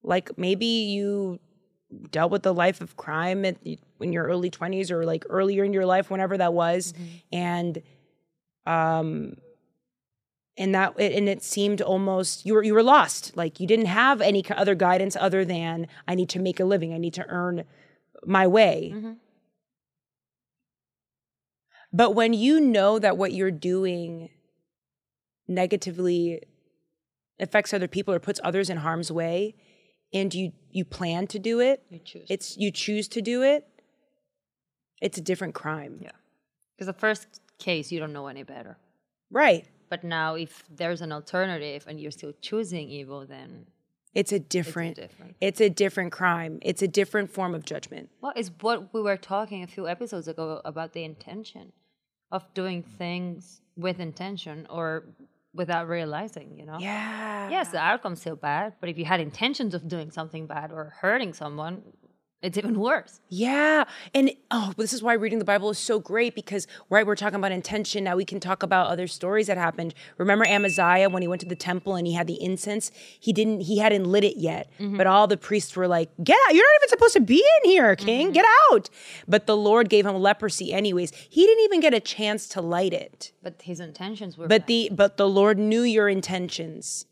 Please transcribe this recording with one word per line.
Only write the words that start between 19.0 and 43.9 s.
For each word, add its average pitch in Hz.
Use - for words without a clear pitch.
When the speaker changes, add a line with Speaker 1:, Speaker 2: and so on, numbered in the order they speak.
Speaker 1:
But 214
when 226
you 269
know 220
that 202
what 190
you're 190
doing 175
negatively 180
affects 202
other 180
people 196
or 175
puts -
others 180
in 170
harm's 165
way, 170
and 196
you, 180
you 180
plan 175
to 214
do 226
it, 262
Speaker 2:
You 170
choose. -
Speaker 1:
it's, -
you 202
choose -
to 233
do 240
it, 294
it's 196
a -
different 180
crime. 151
Speaker 2:
Yeah. -
'Cause 185
the 190
first -
case, 165
you 165
don't 151
know 143
any 135
better. 120
Speaker 1:
Right. 233
Speaker 2:
But 175
now 160
if 165
there's 165
an 160
alternative 151
and 156
you're 151
still 147
choosing 180
evil, 139
then 131